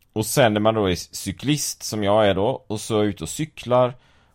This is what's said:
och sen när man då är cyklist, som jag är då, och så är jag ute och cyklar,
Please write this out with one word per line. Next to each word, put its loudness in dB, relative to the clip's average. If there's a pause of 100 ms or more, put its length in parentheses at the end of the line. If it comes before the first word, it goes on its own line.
(120)
och -4
sen 2
när 0
man 2
då 2
är 2
cyklist, -6
som -6
jag 4
är 2
då, -2
och -8
så -4
är 2
jag 2
ute -6
och -10
cyklar, -2 (400)